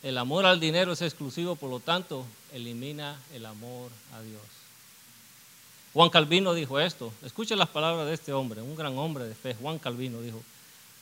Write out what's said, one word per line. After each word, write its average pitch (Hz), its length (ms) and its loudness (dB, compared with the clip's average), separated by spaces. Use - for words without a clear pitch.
El 131 160 -2
amor 147 260 2
al 180 140 8
dinero 170 340 2
es 160 80 -4
exclusivo, 165 540 -4
por 139 160 -8
lo 123 80 -4
tanto, 165 460 -2
elimina 139 640 -8
el 113 120 -12
amor 120 460 -12
a 113 80 -14
Dios. 110 200 -14
Juan 165 200 8
Calvino 170 420 6
dijo 139 260 0
esto. 151 320 0
Escuche 214 320 -4
las 180 140 4
palabras 160 360 0
de 147 80 -2
este 156 180 -6
hombre, 123 300 -2
un 139 140 -8
gran 147 220 -4
hombre 143 280 -4
de 110 80 -8
fe. 120 220 -6
Juan 147 240 -6
Calvino 120 420 -6
dijo, 113 200 -10